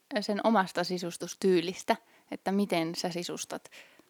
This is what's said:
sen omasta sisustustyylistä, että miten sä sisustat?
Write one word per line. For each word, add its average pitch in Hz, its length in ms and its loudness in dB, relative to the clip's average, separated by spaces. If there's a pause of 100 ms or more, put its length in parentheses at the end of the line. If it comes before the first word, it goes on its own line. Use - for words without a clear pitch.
(200)
sen 202 240 -2
omasta 190 400 4
sisustustyylistä, 180 1120 0 (340)
että - 220 -4
miten 175 420 0
sä 180 160 -4
sisustat? 165 600 -8 (400)